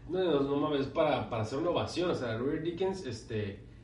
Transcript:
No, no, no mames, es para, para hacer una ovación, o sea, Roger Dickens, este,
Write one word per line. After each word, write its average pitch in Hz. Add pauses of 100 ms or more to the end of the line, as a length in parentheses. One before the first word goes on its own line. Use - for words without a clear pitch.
No, 185
no, 151
no 143
mames, 143
es 120
para, 151
para 110
hacer 135
una 175
ovación, 165
o 131
sea, 117
Roger 151
Dickens, 190
este, 104 (240)